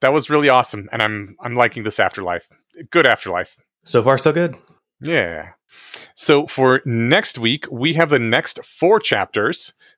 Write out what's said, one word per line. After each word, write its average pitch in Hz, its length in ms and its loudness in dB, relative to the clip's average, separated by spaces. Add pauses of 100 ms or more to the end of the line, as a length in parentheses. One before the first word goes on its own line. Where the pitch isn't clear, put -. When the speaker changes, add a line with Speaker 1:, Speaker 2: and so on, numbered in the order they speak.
Speaker 1:
that 135 120 2
was 147 180 -2
really 147 180 4
awesome, 120 440 2
and 113 100 -2
I'm, 104 380 -6
I'm 120 160 -8
liking 120 280 0
this 104 140 -6
afterlife. 90 500 -4 (420)
Good 165 160 4
afterlife. 92 500 -2 (280)
Speaker 2:
So 117 180 0
far, 135 160 4
so 151 140 2
good. 160 220 -2 (460)
Speaker 1:
Yeah. 92 500 -4 (640)
So 147 320 2
for 131 380 2
next 127 540 0
week, 120 320 -2
we 139 240 -2
have 160 160 2
the 139 80 4
next 120 460 -2
four 202 360 0
chapters, 107 720 -2 (240)